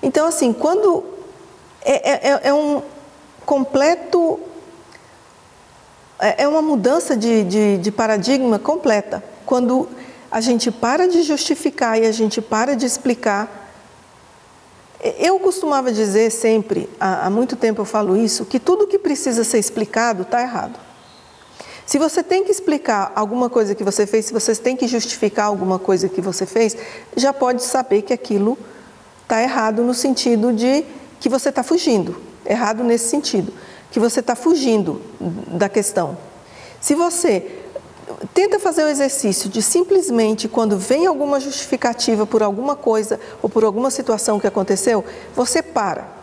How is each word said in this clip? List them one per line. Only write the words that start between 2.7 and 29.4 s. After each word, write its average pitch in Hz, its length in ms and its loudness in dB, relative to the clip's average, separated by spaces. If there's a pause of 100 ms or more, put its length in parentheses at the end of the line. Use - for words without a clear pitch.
completo, 302 920 2 (1800)
é, 208 240 2
é 285 40 4
uma 311 140 2
mudança 294 540 2
de, 220 280 2
de, 202 340 2
de 190 140 -2
paradigma 220 680 2
completa. 233 640 0 (220)
Quando 247 420 0 (440)
a 226 100 -2
gente 240 300 0
para 302 360 0
de 349 140 2
justificar 277 800 0
e 226 40 4
a 226 60 4
gente 220 300 0
para 226 340 0
de 233 100 -2
explicar. 226 760 -2 (1600)
Eu 370 200 2
costumava 320 520 0
dizer 214 400 2
sempre, 220 580 0 (100)
há, 190 280 -2
há - 20 0
muito 240 260 0
tempo 220 260 0
eu 196 40 -2
falo 202 320 0
isso, 226 280 0
que - 140 -2
tudo 403 280 2
que 392 100 0
precisa 254 460 0
ser 226 160 2
explicado 220 680 -2
tá 240 160 0
errado. 240 380 -6 (1040)
Se 277 140 0
você 320 240 0
tem 370 200 2
que 381 80 0
explicar 233 640 0
alguma 240 320 0
coisa 214 280 0
que - 80 -6
você 202 240 0
fez, 220 180 0
se - 80 -8
você 220 220 0
tem 254 200 -2
que 254 120 -2
justificar 214 580 -2
alguma 185 320 0
coisa 185 320 0
que 185 100 -4
você 185 260 -4
fez, 226 300 0 (400)
já 269 160 2
pode 247 300 0
saber 247 400 0
que 202 100 -4
aquilo 220 460 0 (680)
tá 220 140 2